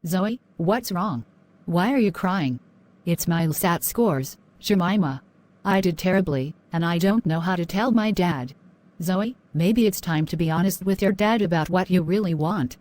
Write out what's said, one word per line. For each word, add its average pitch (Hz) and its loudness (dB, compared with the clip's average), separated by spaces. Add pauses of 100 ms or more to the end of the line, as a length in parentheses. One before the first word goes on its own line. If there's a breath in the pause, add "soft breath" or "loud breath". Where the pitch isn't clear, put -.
Zoe, 185 -2 (180)
what's 214 -2
wrong? 165 -4 (400)
Why 180 2
are 277 2
you 214 2
crying? 175 -2 (460)
It's 170 -2
my 165 2
lsat 170 0
scores, 156 0 (220)
Jemima. 180 0 (420)
I 196 2
did 175 0
terribly, 165 0 (180)
and 165 0
I 170 0
don't 196 2
know 160 0
how 180 -2
to 170 -2
tell 208 -2
my 220 2
dad. 165 -2 (480)
Zoe, 190 -2 (200)
maybe 214 2
it's 196 0
time 156 -2
to 165 -6
be 160 0
honest 185 0
with 190 0
your 190 2
dad 208 2
about 170 0
what 180 0
you 180 2
really 175 0
want. 156 -2